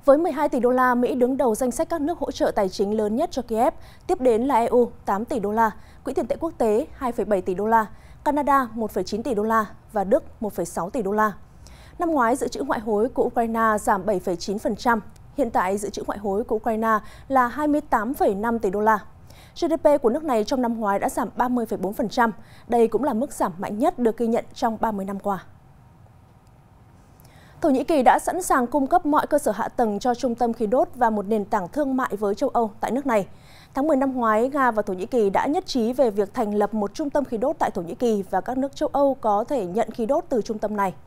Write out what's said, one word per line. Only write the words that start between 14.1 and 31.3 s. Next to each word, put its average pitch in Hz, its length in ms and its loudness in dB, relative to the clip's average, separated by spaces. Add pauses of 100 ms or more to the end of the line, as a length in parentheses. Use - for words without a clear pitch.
phẩy 180 160 -2
chín 196 220 -4
phần 233 180 -2
trăm. 233 240 2 (360)
Hiện 240 140 0
tại, 196 280 0
dự 202 120 -6
trữ - 160 -8
ngoại - 120 -8
hối 202 260 -2
của 214 120 -2
Ukraine 220 420 0 (300)
là 254 180 4
hai 302 220 -2
mươi 294 120 2
tám 240 340 0
phẩy 285 200 2
năm 226 240 -2
tỷ 214 120 0
đô 202 100 -2
la. 214 180 4 (640)
G - 100 0
D - 20 2 (100)
P 294 200 6
của 220 80 4
nước 302 140 -2
này 233 200 0
trong 254 180 -2
năm 233 180 -2
ngoái 202 180 0
đã - 100 -2
giảm 269 280 -4
ba 247 120 0
mươi 247 180 0
phẩy 196 120 -4
bốn 180 140 -4
phần 220 160 -2
trăm. 233 240 2 (360)
Đây 233 200 4
cũng 214 160 0
là 294 80 0
mức 226 200 -4
giảm 220 260 -2
mạnh 202 200 -6
nhất 330 200 0
được 226 180 2
ghi 240 100 -2
nhận 226 180 0 (100)
trong 220 260 -2
ba 226 120 0
mươi 196 120 -4
năm 196 140 -6
qua. 196 260 -4 (2250)
Thổ 320 100 4
Nhĩ 269 140 2
Kỳ 302 180 4
đã 220 160 8
sẵn - 240 -2
sàng 269 240 2
cung 269 200 0
cấp 339 200 2
mọi 294 200 2
cơ 202 120 2
sở 214 140 0
hạ 220 160 -4
tầng 220 300 0
cho 247 160 0
trung 240 200 -2
tâm 233 180 0
khí 226 140 -4
đốt 262 280 2
và 240 160 2
một 208 160 -2
nền 208 180 0